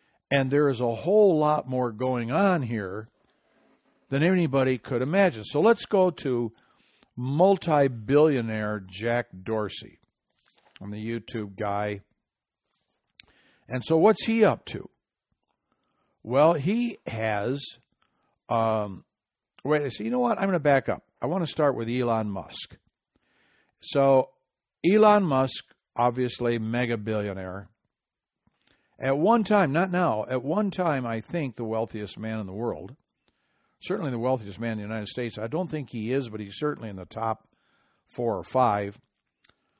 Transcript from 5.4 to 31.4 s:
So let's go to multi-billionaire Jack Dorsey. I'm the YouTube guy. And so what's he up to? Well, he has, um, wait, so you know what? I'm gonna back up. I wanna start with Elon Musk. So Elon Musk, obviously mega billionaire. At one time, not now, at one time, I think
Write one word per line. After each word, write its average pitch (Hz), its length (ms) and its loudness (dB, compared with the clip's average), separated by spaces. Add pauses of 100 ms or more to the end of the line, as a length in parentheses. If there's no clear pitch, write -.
So 143 160 -2
let's 220 260 4
go 185 240 4
to 123 420 -2 (640)
multi-billionaire 131 1700 2
Jack 117 420 -2 (140)
Dorsey. 107 560 -4 (800)
I'm 101 100 -12
the 107 140 -8
YouTube 110 520 -6
guy. 104 440 -2 (1700)
And 123 160 -6
so 160 120 2
what's 196 280 6
he 220 200 4
up 127 220 2
to? - 240 -10 (1300)
Well, 147 320 4
he 220 520 -2
has, 110 580 -2 (840)
um, 110 560 0 (580)
wait, 147 300 0
so 208 120 -8
you 226 60 -4
know 247 80 -2
what? 240 200 0
I'm 196 80 -2
gonna 185 140 0
back 139 280 2
up. 95 160 -4 (180)
I 123 40 -4
wanna 170 200 -2
start 143 300 0
with 113 120 -4
Elon 117 420 0
Musk. - 460 -12 (1040)
So 139 500 2 (540)
Elon 208 380 6
Musk, 135 420 0 (320)
obviously 120 640 0
mega 117 380 -2
billionaire. 101 720 -6 (1300)
At 135 200 0
one 214 260 4
time, 185 280 4
not 180 180 2
now, 151 380 0
at 127 160 -4
one 190 260 -2
time, 147 360 -2
I 113 140 -4
think 143 360 -6